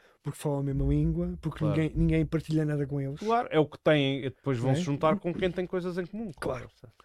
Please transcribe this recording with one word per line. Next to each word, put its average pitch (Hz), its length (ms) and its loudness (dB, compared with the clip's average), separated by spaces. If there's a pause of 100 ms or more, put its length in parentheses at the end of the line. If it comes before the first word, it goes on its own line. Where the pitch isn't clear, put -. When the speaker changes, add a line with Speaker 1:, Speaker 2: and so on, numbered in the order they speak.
(220)
Speaker 1:
Porque - 160 -10
falam 143 220 -4
a 139 40 -2
mesma 135 220 0
língua, 165 560 0
porque 156 180 -6
Speaker 2:
Claro. 151 160 0
Speaker 1:
ninguém, 156 220 0
ninguém 160 280 4
partilha 156 400 0
nada 147 200 0
com 139 160 -4
eles. 139 180 -6
Speaker 2:
Claro, 233 320 0
é - 80 4
o 208 60 8
que - 140 -12
têm, 139 400 4
e - 100 -8
depois 135 300 -2
vão 120 120 0
Speaker 1:
Não - 20 6
é? - 20 2
Speaker 2:
se 165 80 0
juntar 156 360 2
com 170 140 -4
quem 185 180 0
tem 180 140 -4
coisas 175 320 -4
em 185 80 -4
comum. 208 340 -10
Speaker 1:
Claro. 123 300 -6 (360)